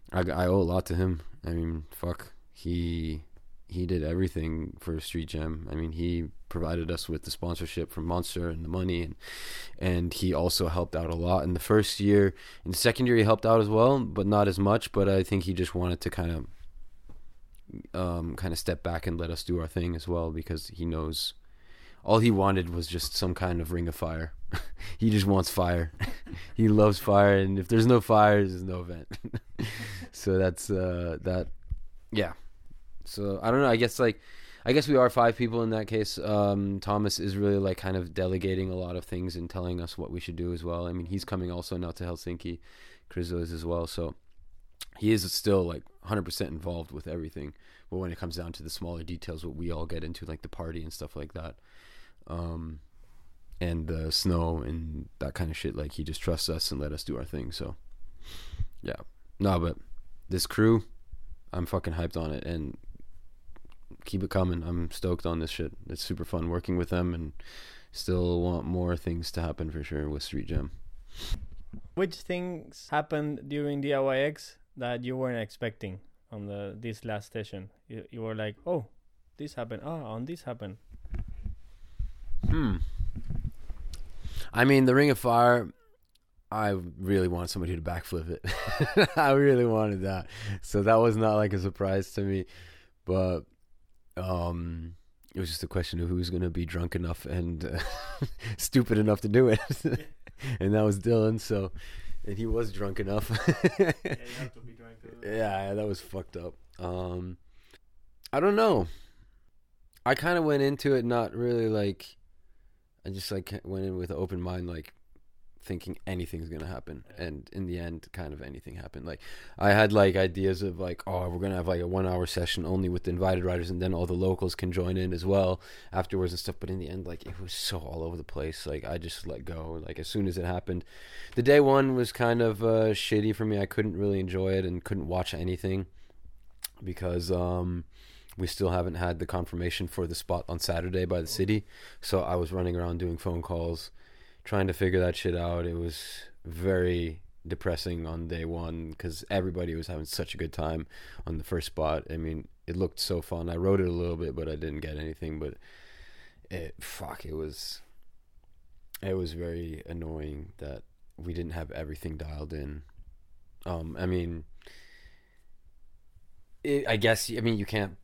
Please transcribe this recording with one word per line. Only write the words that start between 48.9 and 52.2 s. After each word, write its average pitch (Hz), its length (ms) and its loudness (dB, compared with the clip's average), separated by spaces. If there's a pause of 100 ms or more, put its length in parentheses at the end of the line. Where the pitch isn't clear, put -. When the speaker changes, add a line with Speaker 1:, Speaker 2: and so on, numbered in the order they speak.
Speaker 1:
details, 80 420 -8
what 73 100 -8
we 82 160 -4
all 82 140 -4
get 82 180 -4
into, 82 220 -8
like 80 160 -10
the - 80 -10
party 82 340 -8
and 80 80 -10
stuff - 240 -10
like 73 180 -10
that, 80 220 -10 (720)